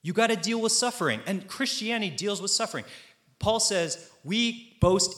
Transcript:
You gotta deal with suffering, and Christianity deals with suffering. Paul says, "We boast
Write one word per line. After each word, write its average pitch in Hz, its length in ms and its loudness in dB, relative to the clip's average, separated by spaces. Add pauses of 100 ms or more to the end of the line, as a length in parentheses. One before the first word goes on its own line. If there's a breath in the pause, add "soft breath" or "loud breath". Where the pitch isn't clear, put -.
You 160 100 -4
gotta 220 240 4
deal 214 240 -2
with 220 140 2
suffering, 156 520 0
and 185 220 -4
Christianity 220 640 -4
deals 196 280 -4
with 196 100 -2
suffering. 214 320 -2 (560 loud breath)
Paul 220 220 2
says, 170 480 -2 (160)
"We 233 560 0
boast 185 360 4